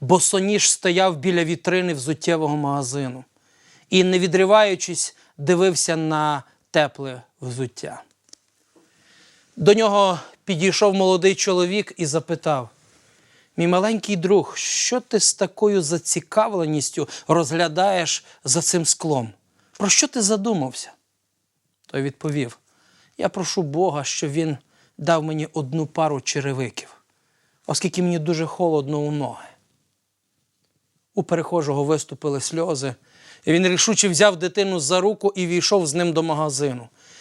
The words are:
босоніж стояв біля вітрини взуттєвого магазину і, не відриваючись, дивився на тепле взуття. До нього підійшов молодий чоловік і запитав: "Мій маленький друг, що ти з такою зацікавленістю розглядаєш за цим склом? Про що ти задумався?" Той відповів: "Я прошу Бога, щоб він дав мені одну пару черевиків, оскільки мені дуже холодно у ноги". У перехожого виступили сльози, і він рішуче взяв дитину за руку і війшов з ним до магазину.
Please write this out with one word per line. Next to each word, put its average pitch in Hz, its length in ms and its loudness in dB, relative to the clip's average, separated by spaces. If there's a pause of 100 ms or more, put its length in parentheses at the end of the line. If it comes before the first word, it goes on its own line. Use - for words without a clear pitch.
босоніж 190 720 2
стояв 185 460 0
біля 170 260 0
вітрини 175 500 -2
взуттєвого 151 640 -2
магазину 135 680 -4 (640)
і, 185 140 4
не 185 160 2
відриваючись, 185 960 2 (220)
дивився 170 580 2
на 151 480 -2 (280)
тепле 135 500 -2 (200)
взуття. 127 640 -10 (1500)
До 190 180 6
нього 202 460 4 (260)
підійшов 190 480 2
молодий 185 420 4
чоловік 185 600 0
і 175 80 -4
запитав: 147 640 -4 (880)
"Мій 170 100 2
маленький 202 480 0
друг, 180 420 2
що - 420 -2
ти 226 200 -2
з - 140 2
такою 202 480 0
зацікавленістю 160 1300 -2 (180)
розглядаєш 165 1000 0 (180)
за 147 180 0
цим 170 240 0
склом? 131 480 -2 (440)
Про 202 120 0
що - 180 4
ти 247 140 -4
задумався?" 196 680 0 (920)
Той 139 160 -6
відповів: 139 580 -6 (580)
"Я - 120 0
прошу 190 320 -4
Бога, 147 420 -2
щоб - 280 -6
він 156 260 -2 (400)
дав 156 260 0
мені 156 300 -6
одну 151 340 -4
пару 151 340 -2
черевиків, 135 720 -6 (720)
оскільки 180 340 -2
мені 175 180 2
дуже 160 260 -2
холодно 151 540 0
у 147 120 -2
ноги". 135 340 -6 (1700)
У 190 80 -2
перехожого 151 600 -2
виступили 143 580 -4
сльози, 156 540 -4 (500)
і 160 80 2
він 180 140 4
рішуче 196 420 2
взяв 185 260 4
дитину 185 440 -2
за 180 220 0
руку 202 340 2
і 180 120 -2
війшов 175 400 2
з 139 60 -2
ним 175 200 0
до 160 100 2
магазину. 143 680 -2 (320)